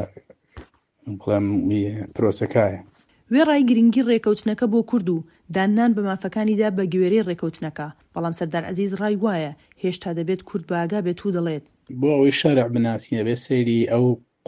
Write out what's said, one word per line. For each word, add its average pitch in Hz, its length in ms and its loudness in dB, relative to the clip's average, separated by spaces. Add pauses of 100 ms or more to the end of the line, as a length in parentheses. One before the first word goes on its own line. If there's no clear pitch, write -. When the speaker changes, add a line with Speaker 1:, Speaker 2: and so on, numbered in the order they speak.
(1080)
Speaker 1:
بڵێم، 101 400 -2 (680)
پرۆسەکایە. 104 680 0 (500)
Speaker 2:
وێ 277 180 4
ڕای 285 200 4
گرنگی 233 400 4
ڕێکەوتنەکە 220 640 0
بۆ 233 80 4 (100)
کورد 202 180 0
و 165 160 -2 (300)
دانان 208 420 2
بە 208 120 0
مافەکانیدا 214 680 0
بە 196 160 0
گوێرەی 185 360 2
ڕێکەوتنەکە. 160 600 -6 (240)
بەڵام 170 260 -4
سەردار 170 320 -4
عەزیز 190 300 -4
ڕای 214 240 -2
وایە 160 280 -2 (300)
هێشتا 180 360 -4
دەبێت 180 300 -4
کورد 185 200 -8
بە 180 120 -4
ئاگا 185 260 -4
بێت 175 160 -4
و 202 140 -2
دەڵێت: 160 280 -4 (360)
Speaker 1:
بۆ 143 140 2
ئەوەی 139 260 4
شەرع 131 340 4
بناسیە 113 520 -2
بێ 117 180 0
سەیری 117 480 0
ئەو 123 120 4 (440)